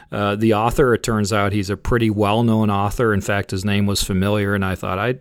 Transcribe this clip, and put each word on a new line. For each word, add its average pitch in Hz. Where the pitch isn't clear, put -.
uh, 101
the 110
author. 117
It 104
turns 107
out 101
he's 101
a 95
pretty 117
well-known 107
author. 104
In 98
fact, 101
his 95
name 101
was 98
familiar, 101
and 98
I 92
thought, 95
"I, 123